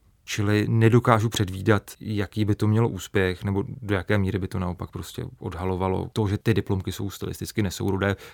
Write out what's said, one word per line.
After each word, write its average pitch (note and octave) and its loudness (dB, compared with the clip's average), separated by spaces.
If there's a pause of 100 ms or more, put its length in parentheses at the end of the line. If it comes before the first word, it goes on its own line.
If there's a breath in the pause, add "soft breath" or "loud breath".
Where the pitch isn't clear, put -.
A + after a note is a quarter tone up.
(260)
Čili G#2 2
nedokážu A2+ 6
předvídat, G2 0
jaký G#2 -4
by G#2 2
to G#2+ 0
mělo A2 2
úspěch, F#2 -2
nebo G2 -2 (180)
do G#2 -2
jaké G2 0
míry F#2+ 0
by F#2 -4
to - -6
naopak F2+ -6
prostě - -10 (140)
odhalovalo F#2 -2
to, A2 0
že G2+ 0
ty - 0
diplomky F#2+ -2
jsou G2+ -8
stylisticky F#2+ -6
nesourodé, G2 0 (180 loud breath)